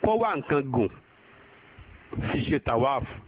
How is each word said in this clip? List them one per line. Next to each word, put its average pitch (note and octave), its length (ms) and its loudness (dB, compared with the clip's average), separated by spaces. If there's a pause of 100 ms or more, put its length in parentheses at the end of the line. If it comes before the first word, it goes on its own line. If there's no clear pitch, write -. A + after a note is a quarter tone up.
kó A3 160 4
wá A3 200 0
nǹkan C#3 360 -2
gùn A#2 160 2 (1400)
fi - 100 0 (100)
ṣe D#3 100 2
tàwáàfù. B2+ 540 0 (160)